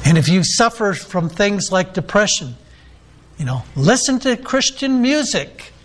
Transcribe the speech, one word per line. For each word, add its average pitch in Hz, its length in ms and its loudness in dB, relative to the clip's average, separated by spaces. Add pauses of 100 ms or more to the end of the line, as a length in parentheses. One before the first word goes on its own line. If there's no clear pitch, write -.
And 165 120 6
if 147 120 2
you 180 140 4
suffer 226 520 0
from 170 340 -4
things 202 420 -2
like 185 220 0
depression, 175 640 -2 (840)
you 160 60 -8
know, 127 200 -6 (120)
listen 240 440 2
to 247 180 0
Christian 262 640 -2
music. 254 720 -2 (120)